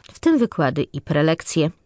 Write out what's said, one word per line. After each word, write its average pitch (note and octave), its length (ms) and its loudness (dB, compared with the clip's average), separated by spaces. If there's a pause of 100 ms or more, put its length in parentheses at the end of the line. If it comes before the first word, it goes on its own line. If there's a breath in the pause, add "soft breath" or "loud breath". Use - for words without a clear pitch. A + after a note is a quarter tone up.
w - 160 -20
tym E4 180 4
wykłady D#3 460 0
i - 180 -10
prelekcje. D#3+ 720 0 (140)